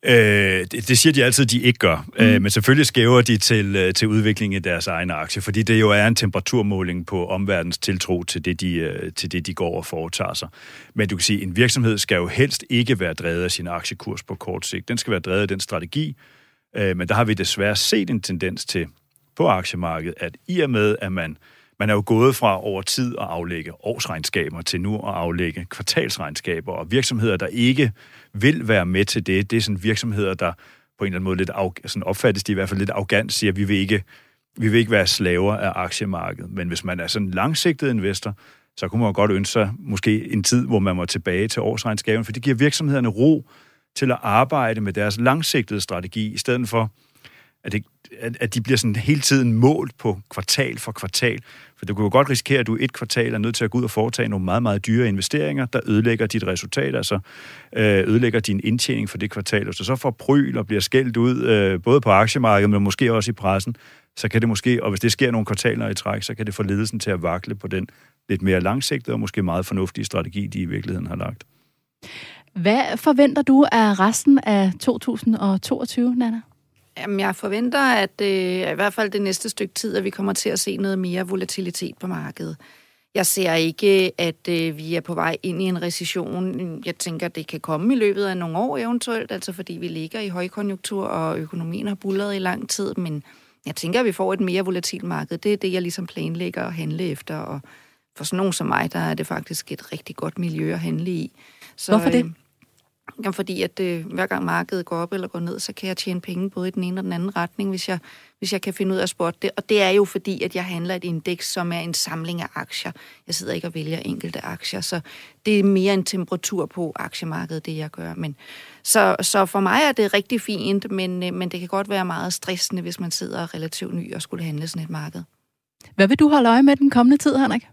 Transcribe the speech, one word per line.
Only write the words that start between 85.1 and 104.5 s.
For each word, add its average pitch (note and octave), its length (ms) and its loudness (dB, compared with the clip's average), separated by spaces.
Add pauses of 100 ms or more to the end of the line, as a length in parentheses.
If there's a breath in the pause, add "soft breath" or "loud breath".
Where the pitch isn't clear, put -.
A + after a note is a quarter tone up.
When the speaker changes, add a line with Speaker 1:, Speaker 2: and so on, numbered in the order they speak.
Speaker 3:
vej E3 280 -2
ind F3+ 200 -4
i - 20 0
en F3+ 180 -2
recession. F3 1040 -6
Jeg E3+ 100 -6
tænker, E3+ 320 -6
det D#3+ 180 -10
kan D#3 140 -10
komme E3 340 0
i - 20 2
løbet G3+ 280 2
af F#3+ 120 -2
nogle E3+ 220 -4
år C4 200 -2
eventuelt, A#3 540 -4
altså F#3 200 -8
fordi F3 200 -12
vi E3+ 160 -8
ligger D#3+ 320 -8
i G#3 80 -6
højkonjunktur, F#3+ 760 -6
og D#3+ 340 -2
økonomien E3 480 -8
har G3+ 80 -4
buldret G3 420 -4
i - 20 -4
lang F#3 300 -4
tid, - 280 -4
men D#3 260 -4 (440 soft breath)
jeg D#3+ 100 -10
tænker, - 240 -2
at B3 60 2
vi G3 60 0
får F#3+ 200 -2
et F#3+ 80 -2
mere F#3 240 0
volatilt F3+ 400 -4
marked. D#3+ 340 -6
Det G#3 140 0
er G3+ 40 2
det, F#3 160 -4
jeg F#3 100 -2
ligesom F3 240 -6
planlægger F3+ 580 -6
at F3+ 100 -8
handle D#3+ 280 -4
efter, D#3 340 -6
og C#3+ 240 -10 (560 soft breath)
for D3+ 80 -12
sådan F3+ 120 -4
nogen F#3+ 160 0
som - 140 -4
mig, - 260 -2
der E3+ 60 -4
er D#3+ 160 -2
det D#3+ 120 -6
faktisk D#3+ 460 -10
et - 200 -14
rigtig - 240 -14
godt D#3+ 220 -10
miljø D#3+ 340 -4
at F3 60 -4
handle E3 320 -4
i. E3+ 220 -6 (440 soft breath)
Så, - 160 -2
Speaker 2:
Hvorfor A3 180 4
det? B3 140 4
Speaker 3:
øh, E3 60 -6 (920)
jamen, G3 100 -2
fordi F#3+ 280 -4
at, F3 180 -4
øh, F3 260 -2
hver F#3 200 -2
gang F3+ 180 -4
markedet E3+ 400 -2